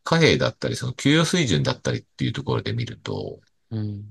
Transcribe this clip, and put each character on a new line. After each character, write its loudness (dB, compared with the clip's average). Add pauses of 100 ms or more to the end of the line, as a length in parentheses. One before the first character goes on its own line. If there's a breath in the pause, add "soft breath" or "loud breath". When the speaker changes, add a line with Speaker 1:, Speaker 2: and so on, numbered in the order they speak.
Speaker 1:
貨 2
幣 6
だ 0
っ -6
た -4
り、 -4
そ -6
の -6
給 4
与 4
水 2
準 2
だ 0
っ -14
た -2
り -2
っ -12
て -6
い 0
う -2
と -8
こ -2
ろ -2
で -4
見 -4
る -10
と、 -8 (320)
Speaker 2:
う -4
ん。 -6